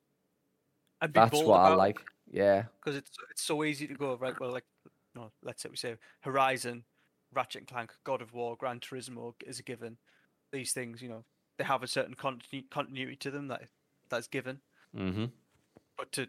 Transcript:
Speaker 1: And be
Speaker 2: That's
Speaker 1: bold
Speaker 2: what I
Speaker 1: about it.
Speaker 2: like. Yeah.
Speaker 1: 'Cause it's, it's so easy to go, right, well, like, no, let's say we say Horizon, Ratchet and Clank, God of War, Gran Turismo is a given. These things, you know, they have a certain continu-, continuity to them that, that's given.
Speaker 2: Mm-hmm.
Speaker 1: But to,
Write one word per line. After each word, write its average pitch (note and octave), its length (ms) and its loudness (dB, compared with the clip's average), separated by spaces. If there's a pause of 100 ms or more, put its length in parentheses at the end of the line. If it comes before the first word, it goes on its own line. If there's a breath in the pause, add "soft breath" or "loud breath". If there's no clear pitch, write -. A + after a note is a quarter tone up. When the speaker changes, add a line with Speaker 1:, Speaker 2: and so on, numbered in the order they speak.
(1040)
Speaker 1:
And D#3+ 100 -2
be G#2+ 80 8
Speaker 2:
That's A2+ 120 10
Speaker 1:
bold D3+ 160 6
Speaker 2:
what F#2+ 120 10
I F#2 80 10
Speaker 1:
about F#2 60 10
it. F#2+ 40 6
Speaker 2:
like. G2+ 220 4 (300)
Yeah. G2 340 6 (160)
Speaker 1:
'Cause D3 140 -4
it's, C#3 160 -10 (200)
it's - 120 -8
so D3+ 220 -2
easy D3+ 220 -4
to C#3+ 80 -12
go, C3+ 220 -4
right, B2+ 240 -6
well, B2 120 -4
like, B2 120 -8 (500)
no, A2+ 180 -16 (100)
let's B2 200 -12
say A#2 60 -10
we - 80 -14
say A#2 200 -6 (240 soft breath)
Horizon, C3 640 0 (480)
Ratchet B2+ 300 -4
and - 60 -20
Clank, A#2 240 -10 (120)
God B2+ 180 -4
of A2 100 -16
War, A#2+ 240 -6
Gran B2 240 -6
Turismo B2 540 -12 (100)
is B2 140 -12
a A#2+ 40 -14
given. A#2 360 -12 (540)
These C3 200 -6
things, A#2+ 300 -6
you B2+ 60 -12
know, A2+ 160 -12 (340)
they C3+ 60 -4
have C3 180 0
a B2+ 60 -8
certain - 260 -4
continu-, C3 560 -8
continuity C3 460 -8
to - 140 -8
them C#3+ 180 -8
that, B2+ 140 -10 (460)
that's A#2+ 200 -4
given. C3 320 -8 (360)
Speaker 2:
Mm-hmm. G2+ 300 -2 (720)
Speaker 1:
But - 140 -10
to, C3 160 -4